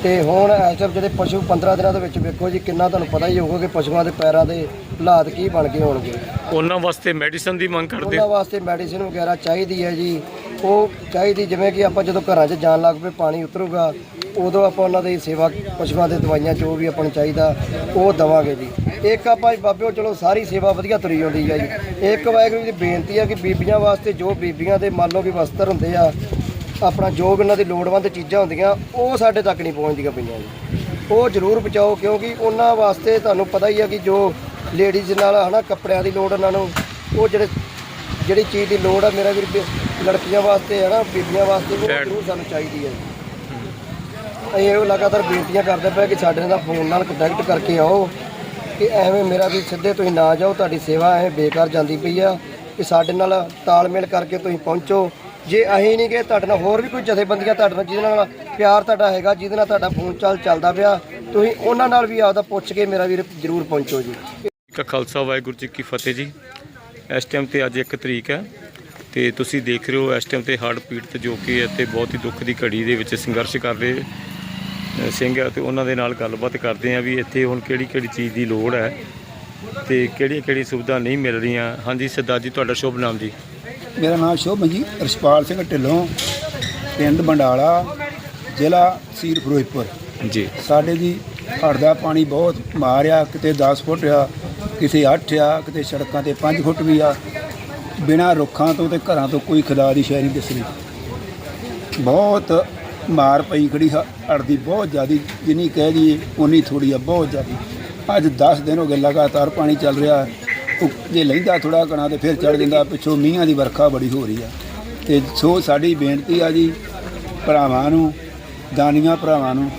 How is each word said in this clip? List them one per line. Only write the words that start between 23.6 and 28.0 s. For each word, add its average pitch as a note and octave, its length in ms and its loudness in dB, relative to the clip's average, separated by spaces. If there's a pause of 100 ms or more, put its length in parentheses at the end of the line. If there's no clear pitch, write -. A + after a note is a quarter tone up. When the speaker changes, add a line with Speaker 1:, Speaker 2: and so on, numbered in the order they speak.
Speaker 1:
ਵਾਸਤੇ, G#3 340 2
ਜੋ F3+ 220 -2
ਬੀਬੀਆਂ F3 440 0
ਦੇ, G3 100 0
ਮੰਨ F3 240 0
ਲਓ F#3+ 80 2
ਕਿ, F#3 80 -2
ਵਸਤਰ F3+ 400 0
ਹੁੰਦੇ E3+ 260 0
ਆ, E3+ 160 6 (720)
ਆਪਣਾ F#3+ 260 2
ਜੋ F#3 260 2
ਵੀ G3+ 80 2
ਉਹਨਾਂ G3+ 140 4
ਦੀ G3+ 60 2
ਲੋੜਵੰਦ F3+ 440 0